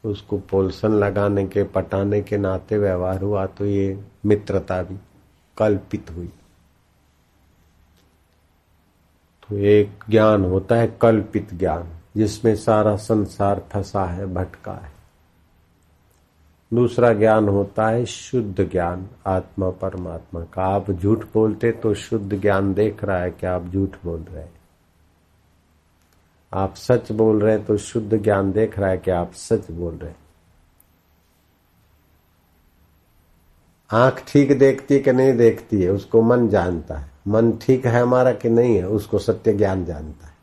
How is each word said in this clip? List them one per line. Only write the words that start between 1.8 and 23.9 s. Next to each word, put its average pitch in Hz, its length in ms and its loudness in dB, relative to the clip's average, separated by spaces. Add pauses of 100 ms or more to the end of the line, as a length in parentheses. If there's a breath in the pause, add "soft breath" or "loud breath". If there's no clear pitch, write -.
के 104 160 -4
नाते 95 400 -4
व्यवहार 95 440 -2
हुआ, 98 240 -2
तो 101 200 -8
ये 98 380 -2 (220)
मित्रता 98 560 -2
भी 95 140 -10 (640)
कल्पित 104 520 -2
हुई। 85 220 -12 (3000)
तो 104 160 -8
एक 101 400 4 (120)
ज्ञान 107 340 4
होता 95 300 0
है 117 280 0
कल्पित 107 520 0
ज्ञान, 85 340 -4 (280)
जिसमें 107 400 0
सारा 107 400 2
संसार 101 680 -2 (100)
फंसा 98 320 -4
है, 90 220 -8
भटका 92 460 -8
है। - 300 -18 (1700)
दूसरा 120 380 4
ज्ञान 107 360 4
होता 101 400 0
है 117 180 -2
शुद्ध 101 680 -4
ज्ञान, 90 360 -4 (180)
आत्मा 92 440 -4
परमात्मा 90 680 -10
का। 90 220 -8
आप 98 280 -2
झूठ 101 340 0 (100)
बोलते 110 380 0
तो 110 220 -2
शुद्ध 101 460 -6
ज्ञान 98 340 0
देख 107 300 -2
रहा 95 140 -2
है 90 120 -4
कि - 160 -10
आप 90 200 -4
झूठ 95 220 -2 (160)